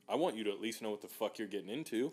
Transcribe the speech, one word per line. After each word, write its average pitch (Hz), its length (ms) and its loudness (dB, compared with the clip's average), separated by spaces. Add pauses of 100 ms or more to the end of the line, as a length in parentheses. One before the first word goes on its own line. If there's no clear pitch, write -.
I 104 80 2
want 151 200 4
you 110 80 -2
to 101 60 4
at 101 100 -2
least 113 220 -2
know 110 80 0
what 104 100 -2
the - 80 -12
fuck - 300 -2
you're 107 100 -2
getting 95 220 -4
into. 139 420 0